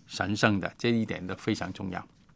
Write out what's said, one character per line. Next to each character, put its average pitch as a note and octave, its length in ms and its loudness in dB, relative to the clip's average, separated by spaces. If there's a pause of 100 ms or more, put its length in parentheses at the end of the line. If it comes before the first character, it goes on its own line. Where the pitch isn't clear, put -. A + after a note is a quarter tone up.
神 G2 300 -2
圣 G2+ 240 6
的， F2 180 -4
这 A#2+ 140 2
一 A2+ 120 2
点 F2 220 -4
都 F#2+ 80 -6
非 G#2 220 -2
常 F#2 160 -6
重 F#2+ 180 -8
要， F2+ 160 -8 (300)